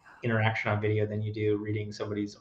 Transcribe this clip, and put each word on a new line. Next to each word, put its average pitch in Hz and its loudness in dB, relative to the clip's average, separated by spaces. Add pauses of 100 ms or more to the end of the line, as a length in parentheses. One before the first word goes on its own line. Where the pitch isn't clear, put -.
(220)
interaction 110 2
on 104 2
video 107 2
than 107 -4
you 107 -4
do 107 2
reading 104 -4
somebody's 104 -4